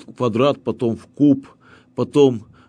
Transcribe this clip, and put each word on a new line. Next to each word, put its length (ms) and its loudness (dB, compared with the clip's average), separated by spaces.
квадрат, 460 -2
потом 320 -6
в 120 -20
куб, 400 0
потом 500 0